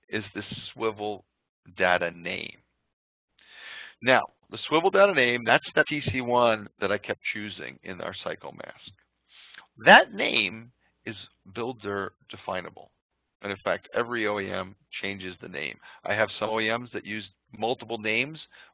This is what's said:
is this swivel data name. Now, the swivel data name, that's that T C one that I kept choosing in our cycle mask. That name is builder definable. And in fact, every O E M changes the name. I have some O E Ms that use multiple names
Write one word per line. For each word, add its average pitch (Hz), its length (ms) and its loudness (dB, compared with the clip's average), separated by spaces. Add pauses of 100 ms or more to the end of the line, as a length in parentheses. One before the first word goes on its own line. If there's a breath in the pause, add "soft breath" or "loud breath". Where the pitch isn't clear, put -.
is 104 160 -6 (100)
this 104 100 -8 (280)
swivel 104 520 -4 (540)
data 90 320 4
name. 85 480 -10 (1400 loud breath)
Now, 123 200 6 (280)
the 113 80 -10 (100)
swivel 165 220 4
data 196 240 6
name, 120 320 2
that's 120 180 4 (100)
that 151 140 4
T 147 140 -4 (100)
C 131 80 -2
one 120 480 2 (100)
that 98 140 0
I 104 60 0
kept - 220 -8 (120)
choosing 98 520 -10
in 90 180 -12
our 95 200 -8
cycle - 300 -10
mask. - 400 -18 (880 loud breath)
That 202 340 10
name 117 580 -2 (360)
is 113 100 -8 (380)
builder 101 580 -6 (160)
definable. 92 600 -10 (500)
And 101 100 -6
in 101 140 -6
fact, 92 300 -2
every 117 320 -2
O 104 120 0
E 98 140 -6
M 92 240 -8 (240)
changes 95 400 -8
the 87 80 -14
name. 73 300 -8 (260 loud breath)
I 90 100 -2
have 107 140 2 (100)
some 110 120 -2
O 113 100 0
E 110 160 0
Ms 120 160 -8
that - 140 -8
use 104 180 -8 (320)
multiple 113 420 -4
names 117 400 -2 (360 loud breath)